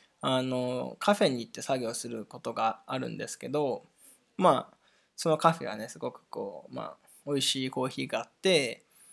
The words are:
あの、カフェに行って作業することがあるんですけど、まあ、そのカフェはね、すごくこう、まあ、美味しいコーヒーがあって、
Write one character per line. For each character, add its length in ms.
あ 220
の、 580
カ 140
フ 100
ェ 40
に 120
行 80
っ 20
て 120
作 180
業 140
す 120
る 200
こ 120
と 140
が 340
あ 120
る 100
ん 80
で 100
す 120
け 100
ど、 380
ま 340
あ、 60
そ 140
の 80
カ 140
フ 120
ェ 40
は 80
ね、 120
す 100
ご 140
く 160
こ 420
う、 40
ま 80
あ、 140
美 80
味 100
し 220
い 60
コ 140
ー 40
ヒ 140
ー 60
が 120
あ 40
っ 60
て、 540